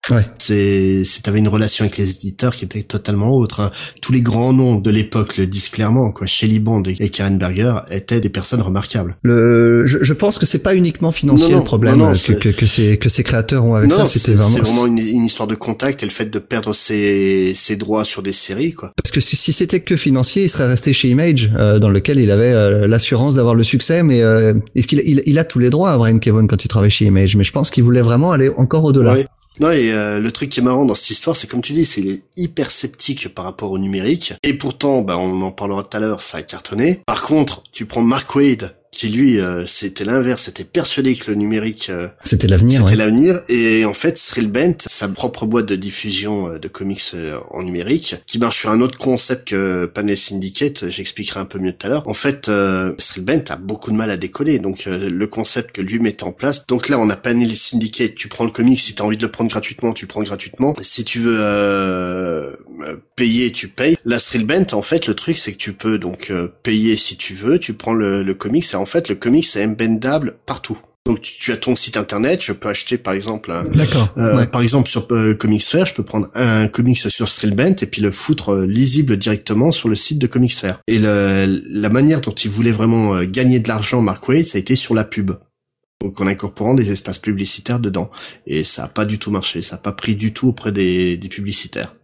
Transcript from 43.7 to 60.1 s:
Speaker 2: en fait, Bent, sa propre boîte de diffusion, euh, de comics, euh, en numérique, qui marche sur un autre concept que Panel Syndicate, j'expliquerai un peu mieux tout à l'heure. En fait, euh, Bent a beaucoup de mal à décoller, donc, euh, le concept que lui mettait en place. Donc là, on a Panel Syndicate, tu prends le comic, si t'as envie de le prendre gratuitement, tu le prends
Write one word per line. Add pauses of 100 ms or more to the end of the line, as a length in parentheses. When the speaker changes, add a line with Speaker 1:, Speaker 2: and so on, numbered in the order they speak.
Speaker 2:
en
fait, (240)
Bent, (100)
sa
propre
boîte
de
diffusion,
euh,
de
comics, (140)
euh, (120)
en
numérique, (100)
qui
marche
sur
un
autre
concept
que
Panel
Syndicate,
j'expliquerai
un
peu
mieux
tout
à
l'heure.
En
fait,
euh, (240)
Bent
a
beaucoup
de
mal
à
décoller,
donc,
euh,
le
concept
que
lui
mettait
en
place.
Donc
là,
on
a
Panel
Syndicate,
tu
prends
le
comic,
si
t'as
envie
de
le
prendre
gratuitement,
tu
le
prends